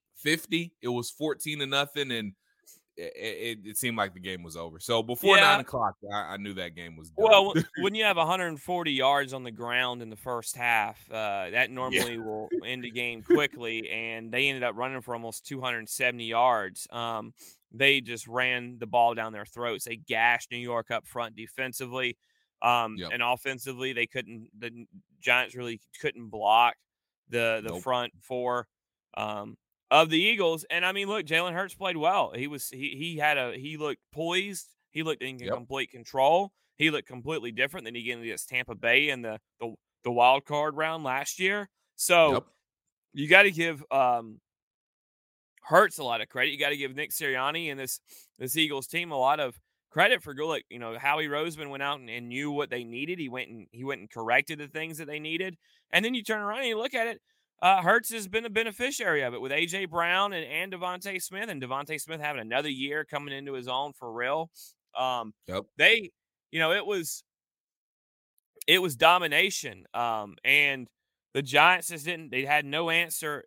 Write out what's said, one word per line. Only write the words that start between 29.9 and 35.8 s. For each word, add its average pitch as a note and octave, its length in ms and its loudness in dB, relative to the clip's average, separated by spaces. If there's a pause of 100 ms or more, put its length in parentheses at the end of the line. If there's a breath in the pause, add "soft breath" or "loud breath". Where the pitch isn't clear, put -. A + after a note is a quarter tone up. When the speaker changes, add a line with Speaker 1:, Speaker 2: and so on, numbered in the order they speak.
Speaker 2:
of D#3+ 180 8
the D#3+ 100 2
Eagles. F3+ 500 2
And, F3 160 0
I F#3+ 80 0
mean, G3 140 -4
look, G3+ 180 -4
Jalen E3 280 0
Hurts F3+ 220 -6
played F#3 220 -4
well. D#3+ 360 2
He B2+ 140 -6
was, D3 220 -10
he, C3 280 -8
he D#3+ 200 -8
had D3 200 4
a, A#2+ 180 -2
he D3+ 220 -10
looked D3 240 -6 (100)
poised. F3+ 580 -2 (200)
He D#3+ 140 -6
looked D#3+ 180 -4
in C3 160 -8
Speaker 1:
Yep. A#2+ 160 -6
Speaker 2:
complete B2 380 -6